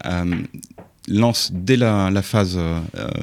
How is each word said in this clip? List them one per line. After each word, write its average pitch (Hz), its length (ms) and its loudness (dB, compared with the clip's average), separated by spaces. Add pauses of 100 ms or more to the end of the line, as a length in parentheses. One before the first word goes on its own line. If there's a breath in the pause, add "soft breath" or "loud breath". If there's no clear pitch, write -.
euh, 87 200 0 (840)
lancent 110 460 2
dès 92 220 2
la, 107 340 2
la 98 100 2
phase, 95 380 0
euh, 82 200 0 (440)